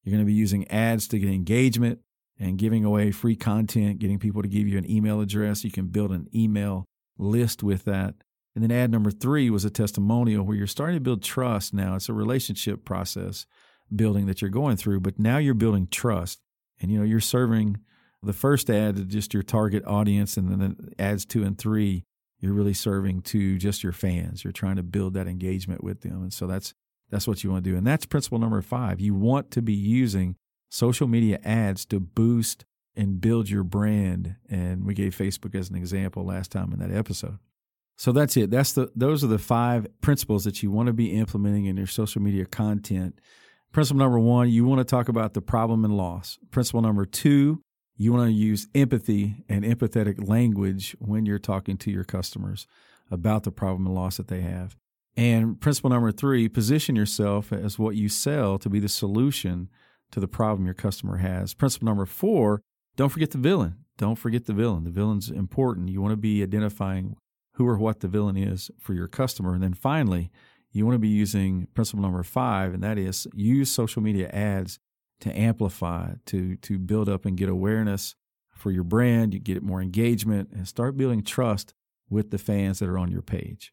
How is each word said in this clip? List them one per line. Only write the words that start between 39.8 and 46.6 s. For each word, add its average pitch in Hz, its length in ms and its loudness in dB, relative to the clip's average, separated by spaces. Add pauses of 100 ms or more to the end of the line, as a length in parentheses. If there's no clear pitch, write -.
principles 107 440 2
that 101 180 -4
you 101 80 0
wanna 117 220 2
be 110 200 0
implementing 104 520 0
in 95 120 -2
your 98 100 -4
social 107 340 -2
media 98 240 0
content. 101 760 -2 (520)
Principle 139 280 2
number 123 200 4
one, 120 300 6
you 117 160 6
wanna 131 180 4
talk 123 240 2
about 113 260 0
the 101 80 -2
problem 113 440 2
and 104 100 2
loss. 92 440 -4 (120)
Principle 117 300 0